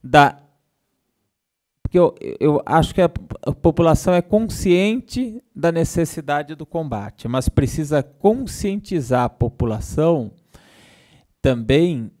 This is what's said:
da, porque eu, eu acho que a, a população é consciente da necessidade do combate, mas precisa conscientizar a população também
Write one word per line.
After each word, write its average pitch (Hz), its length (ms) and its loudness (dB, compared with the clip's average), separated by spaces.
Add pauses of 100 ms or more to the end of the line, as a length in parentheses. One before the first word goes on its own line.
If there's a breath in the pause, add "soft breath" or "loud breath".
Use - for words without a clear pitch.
da, 139 400 4 (1400)
porque - 160 0
eu, 175 160 4 (240)
eu 147 280 2
acho 156 280 2
que 190 80 0
a, 165 80 2 (320)
a 151 100 -4
população 170 640 2
é 175 80 2
consciente 214 1200 0 (120)
da 170 180 0
necessidade 156 840 -4
do 151 100 -16
combate, 117 640 -8
mas 127 220 -2
precisa 147 540 0
conscientizar 190 1200 -2
a 117 40 -2
população 120 1040 -2 (1080 soft breath)
também 131 680 0 (100)